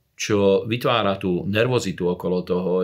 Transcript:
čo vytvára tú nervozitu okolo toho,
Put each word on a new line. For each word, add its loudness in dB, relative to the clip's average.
čo 2
vytvára 0
tú -2
nervozitu 0
okolo -2
toho, -2